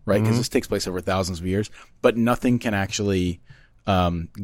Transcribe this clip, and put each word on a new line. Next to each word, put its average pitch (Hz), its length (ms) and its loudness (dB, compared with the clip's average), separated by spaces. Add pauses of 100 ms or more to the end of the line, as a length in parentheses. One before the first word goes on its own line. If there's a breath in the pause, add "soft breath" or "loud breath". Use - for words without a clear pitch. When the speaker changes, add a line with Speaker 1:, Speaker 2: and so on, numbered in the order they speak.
Speaker 1:
right? 104 140 4
'Cause 110 100 2
Speaker 2:
Mm-hmm. 113 80 4
Speaker 1:
this 127 100 -2
takes 127 200 -2
place 101 180 -2
over 92 140 -6
thousands 92 400 -2
of 90 60 -6
years, 98 220 0 (320 loud breath)
but 117 160 2
nothing 120 420 2
can 117 160 -4
actually, 95 640 -2 (460 soft breath)
um, 87 420 2 (160)